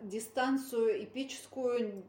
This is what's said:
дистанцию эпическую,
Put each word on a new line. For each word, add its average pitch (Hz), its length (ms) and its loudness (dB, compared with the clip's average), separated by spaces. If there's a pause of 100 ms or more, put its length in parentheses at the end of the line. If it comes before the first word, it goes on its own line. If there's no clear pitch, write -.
дистанцию 226 1000 2
эпическую, 240 1040 -2